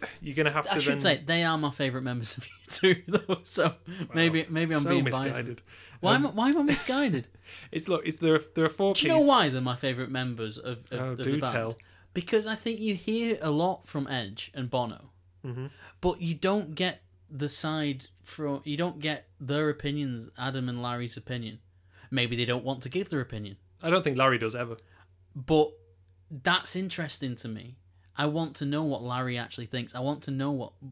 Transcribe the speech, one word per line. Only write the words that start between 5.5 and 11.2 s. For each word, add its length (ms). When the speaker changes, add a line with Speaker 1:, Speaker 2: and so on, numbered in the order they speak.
Speaker 2:
Why 160
Speaker 1:
Um, 100
Speaker 2:
am 60
I, 40
why 140
am 80
I 60
misguided? 720
Speaker 1:
<laughs> 40
It's, 160
look, 200
it's, 100
there 180
are, 60
there 100
are 40
four 260
Speaker 2:
Do 80
you 60
know 100
Speaker 1:
piece- 80
Speaker 2:
why 220
they're 120
my 140
favourite 340
members 480
of, 220
of, 80
Speaker 1:
Oh, 120
Speaker 2:
of 100